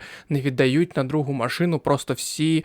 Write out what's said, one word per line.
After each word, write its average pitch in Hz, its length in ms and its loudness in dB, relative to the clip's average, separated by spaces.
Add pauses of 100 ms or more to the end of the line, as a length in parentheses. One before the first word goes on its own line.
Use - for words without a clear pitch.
(280)
не 143 120 0
віддають 135 560 2
на 139 80 0
другу 139 280 -2
машину 139 460 -2
просто 143 360 0
всі 156 500 0